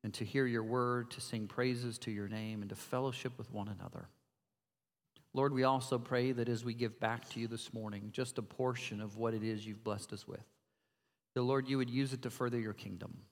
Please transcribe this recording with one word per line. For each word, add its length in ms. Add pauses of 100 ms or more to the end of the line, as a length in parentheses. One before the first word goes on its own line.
and 100
to 100
hear 220
your 160
word, 480
to 100
sing 280
praises 500
to 120
your 180
name, 320
and 100
to 60
fellowship 600
with 140
one 180
another. 400 (1200)
Lord, 200
we 100
also 360
pray 340
that 160
as 160
we 100
give 240
back 320
to 100
you 60
this 260
morning, 400
just 260
a 40
portion 580
of 160
what 180
it 100
is 200
you've 200
blessed 280
us 140
with, 180 (920)
that, 80
Lord, 260
you 100
would 120
use 220
it 100
to 80
further 280
your 140
kingdom. 460 (140)